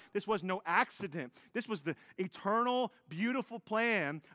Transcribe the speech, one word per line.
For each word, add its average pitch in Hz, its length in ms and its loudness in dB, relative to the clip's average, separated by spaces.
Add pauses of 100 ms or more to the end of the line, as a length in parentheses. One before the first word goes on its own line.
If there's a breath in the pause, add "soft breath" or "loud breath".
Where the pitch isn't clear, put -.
(120 loud breath)
This - 160 -4
was 196 160 0
no 185 220 -2
accident. 170 680 0 (200 loud breath)
This 233 160 -2
was 196 120 -2
the 143 140 -2 (220 loud breath)
eternal, 233 760 0 (140 soft breath)
beautiful 226 500 -2
plan 214 640 0 (140)